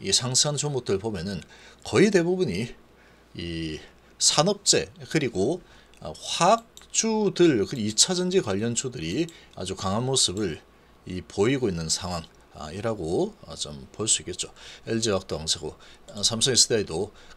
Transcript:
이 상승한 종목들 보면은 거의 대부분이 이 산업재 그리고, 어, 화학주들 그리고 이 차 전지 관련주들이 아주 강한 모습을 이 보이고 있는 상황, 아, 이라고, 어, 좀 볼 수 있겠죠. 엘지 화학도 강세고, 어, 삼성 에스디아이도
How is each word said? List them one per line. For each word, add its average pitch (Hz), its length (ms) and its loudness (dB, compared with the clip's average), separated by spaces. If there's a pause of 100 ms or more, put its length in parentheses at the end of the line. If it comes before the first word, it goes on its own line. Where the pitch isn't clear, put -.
이 - 100 -4
상승한 131 460 0
종목들 131 420 -2
보면은 98 420 -6 (440)
거의 175 260 6
대부분이 170 560 2 (680)
이 82 440 -6 (400)
산업재 160 680 2 (200)
그리고, 143 520 0 (400)
어, 156 160 -10
화학주들 196 1500 2
그리고 147 120 -4
이 107 180 -2
차 - 180 4
전지 180 280 2
관련주들이 117 840 -2 (280)
아주 92 220 -8
강한 104 260 -2
모습을 104 580 0 (440)
이 90 160 -8
보이고 120 480 2
있는 82 180 -4
상황, 92 360 -4 (320)
아, 76 160 -12
이라고, 104 720 -2
어, - 140 -16
좀 71 360 -10
볼 107 160 -6
수 - 140 2
있겠죠. - 320 -10 (320)
엘지 113 240 -2
화학도 92 300 -2
강세고, 78 360 -4 (340)
어, 101 140 -4
삼성 113 300 2
에스디아이도 101 580 2 (260)